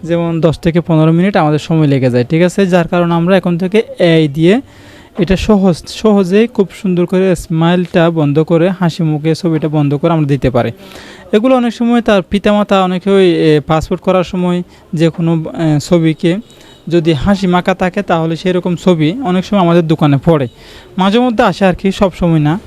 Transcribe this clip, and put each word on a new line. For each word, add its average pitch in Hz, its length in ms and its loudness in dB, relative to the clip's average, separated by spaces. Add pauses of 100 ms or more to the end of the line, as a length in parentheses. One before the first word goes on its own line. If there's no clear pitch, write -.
যেমন 170 380 -2
দশ 156 180 0
থেকে 170 220 0
পনেরো 160 320 2
মিনিট 185 240 0
আমাদের 151 220 2
সময় 156 280 0
লেগে 131 240 2
যায়, 123 140 0
ঠিক 160 180 0
আছে? 190 240 0
যার 175 220 0
কারণে 175 260 0
আমরা 175 220 2
এখন 175 220 0
থেকে 190 240 0 (160)
এআই 160 300 2
দিয়ে 165 320 2 (580)
এটা 185 180 0
সহজ, 190 500 0
সহজেই 202 600 0
খুব 220 220 -2 (140)
সুন্দর 180 240 0
করে 185 300 0
স্মাইলটা 170 720 0
বন্ধ 156 320 0
করে, 170 260 2
হাসি 175 340 -2
মুখে 156 320 -2
ছবিটা 156 340 -2
বন্ধ 147 260 0
করে 170 180 0
আমরা 156 140 0
দিতে 135 240 0
পারি। 117 220 -2 (600)
এগুলো 254 240 2
অনেক 240 180 -2
সময় 240 280 0
তার 202 200 0
পিতামাতা 202 600 0
অনেকে 185 260 -4
ওই, 190 200 4
এ, 160 360 2
পাসপোর্ট 160 360 -2
করার 185 220 0
সময় 180 380 -4 (320)
যে 160 160 2
কোনো, 165 340 -2 (320)
এ, - 40 0
ছবিকে 165 560 0 (520)
যদি 165 240 0
হাসি 190 340 0
মাখা 180 280 0
থাকে, 185 280 -4
তাহলে 165 340 -2
সেরকম 180 400 -2
ছবি 156 360 0 (120)
অনেক 180 200 -2
সময় 202 180 0
আমাদের 170 240 2
দোকানে 147 380 2
পড়ে, 147 240 2 (500)
মাঝে 196 200 2
মধ্যে 247 260 0
আসে 196 200 0
আর 180 100 2
কি, 196 180 -2
সব 196 260 0
সময় 165 200 2
না। 151 280 0